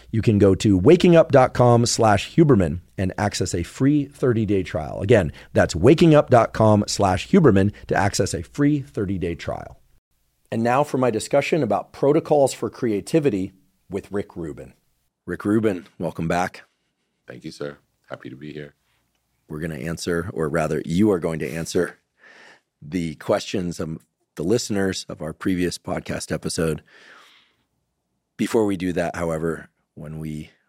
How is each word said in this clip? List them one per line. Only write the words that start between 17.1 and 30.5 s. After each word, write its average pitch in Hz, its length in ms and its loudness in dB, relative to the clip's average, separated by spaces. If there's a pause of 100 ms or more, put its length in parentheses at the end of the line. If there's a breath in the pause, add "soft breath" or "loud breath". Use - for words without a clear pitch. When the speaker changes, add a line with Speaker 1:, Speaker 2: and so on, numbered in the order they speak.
Speaker 2:
Thank 62 180 -18
you, 80 60 -16
sir. 71 280 -14 (300)
Happy - 220 -16
to 65 60 -18
be 71 160 -16
here. 73 220 -18 (760)
Speaker 1:
We're 76 120 -12
gonna 82 140 -8
answer, 82 580 -6
or 80 160 -4
rather, 78 360 -2
you 98 260 2
are 92 80 2
going 80 220 -6
to 73 100 -6
answer 82 480 -4 (840 soft breath)
the 80 360 -6
questions 95 640 -6
of 80 180 -10 (380)
the - 80 -8
listeners 98 640 -2
of - 120 -14
our 80 120 -10
previous 90 460 -4
podcast - 520 -10
episode. - 520 -6 (1500 soft breath)
Before 110 300 0
we 101 100 -2
do 90 160 -4
that, 85 240 -4
however, 82 540 -6 (240)
when 78 240 -16
we 78 320 -12 (180)